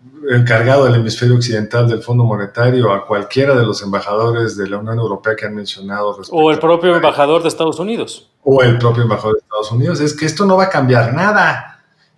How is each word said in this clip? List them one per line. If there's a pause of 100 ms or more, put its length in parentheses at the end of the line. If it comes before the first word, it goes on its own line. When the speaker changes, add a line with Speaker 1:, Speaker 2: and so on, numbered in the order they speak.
(300)
Speaker 1:
encargado
del
hemisferio
occidental
del
Fondo
Monetario,
a
cualquiera
de
los
embajadores
de
la
Unión
Europea
que
han
mencionado
respecto
Speaker 2:
O
el
propio
Speaker 1:
a
Speaker 2:
embajador
de
Estados
Unidos. (140)
Speaker 1:
O
el
propio
embajador
de
Estados
Unidos,
es
que
esto
no
va
a
cambiar
nada. (360)